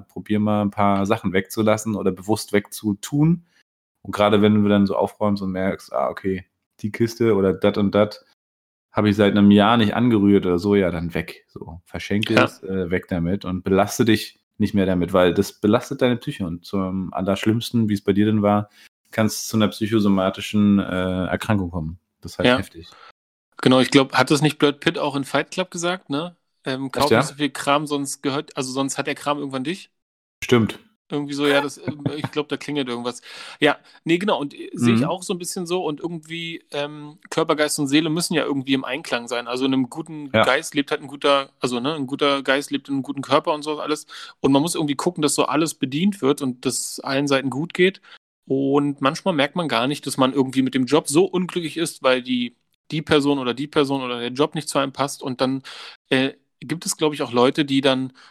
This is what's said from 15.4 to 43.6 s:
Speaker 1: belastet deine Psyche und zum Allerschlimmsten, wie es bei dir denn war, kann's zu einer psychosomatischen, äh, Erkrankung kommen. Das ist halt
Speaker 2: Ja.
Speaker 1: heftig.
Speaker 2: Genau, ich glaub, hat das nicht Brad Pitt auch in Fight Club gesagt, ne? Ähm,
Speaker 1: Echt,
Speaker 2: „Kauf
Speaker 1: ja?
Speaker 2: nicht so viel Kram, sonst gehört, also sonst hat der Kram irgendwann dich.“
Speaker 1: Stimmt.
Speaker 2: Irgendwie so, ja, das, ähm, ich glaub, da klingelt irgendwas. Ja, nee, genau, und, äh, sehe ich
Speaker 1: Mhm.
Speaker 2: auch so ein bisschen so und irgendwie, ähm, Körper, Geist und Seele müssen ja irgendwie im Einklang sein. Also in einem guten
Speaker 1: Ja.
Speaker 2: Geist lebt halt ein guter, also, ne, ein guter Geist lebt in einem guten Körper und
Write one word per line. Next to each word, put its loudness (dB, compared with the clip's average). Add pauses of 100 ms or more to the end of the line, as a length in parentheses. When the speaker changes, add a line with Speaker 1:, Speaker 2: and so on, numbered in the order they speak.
Speaker 1:
belastet 0
deine 2
Psyche -8
und -10
zum -4
Allerschlimmsten, 0
wie 0
es -2
bei 2
dir 4
denn 2
war, 2 (420)
kann's -2
zu -4
einer 4
psychosomatischen, 2
äh, -2
Erkrankung -2
kommen. -8 (220)
Das -14
ist -8
halt 2
Speaker 2:
Ja. 4
Speaker 1:
heftig. -12 (720)
Speaker 2:
Genau, 6
ich 0
glaub, 4
hat 2
das 2
nicht 0
Brad 2
Pitt -2
auch -4
in -4
Fight -2
Club -4
gesagt, -6
ne? -6 (280)
Ähm, -6
Speaker 1:
Echt, -12
Speaker 2:
„Kauf 2
Speaker 1:
ja? 6
Speaker 2:
nicht 2
so -14
viel -2
Kram, 0
sonst -6
gehört, -4
also -4
sonst -4
hat -4
der -4
Kram -4
irgendwann -8
dich.“ -8 (520)
Speaker 1:
Stimmt. 2 (300)
Speaker 2:
Irgendwie -6
so, -2
ja, 4
das, -6
ähm, -10 (120)
ich -6
glaub, -4
da -4
klingelt -6
irgendwas. -6 (400)
Ja, 4 (260)
nee, 2
genau, 0
und, -8
äh, -16
sehe 2
ich 2
Speaker 1:
Mhm. 0
Speaker 2:
auch -6
so -4
ein -4
bisschen -8
so -4
und -6
irgendwie, -10
ähm, -8 (120)
Körper, 2
Geist 0
und 0
Seele 4
müssen -2
ja 2
irgendwie -2
im 0
Einklang -6
sein. -4
Also -4
in 2
einem 2
guten -12
Speaker 1:
Ja. 6
Speaker 2:
Geist 0
lebt -2
halt -2
ein -14
guter, 0
also, -2
ne, -4
ein -6
guter -2
Geist 0
lebt -6
in -4
einem -2
guten -8
Körper 0
und -6